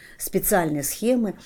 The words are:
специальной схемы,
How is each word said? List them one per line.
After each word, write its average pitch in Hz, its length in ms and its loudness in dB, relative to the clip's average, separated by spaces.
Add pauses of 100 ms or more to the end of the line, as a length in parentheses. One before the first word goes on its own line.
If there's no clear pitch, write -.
(180)
специальной 165 640 0
схемы, 220 520 0 (120)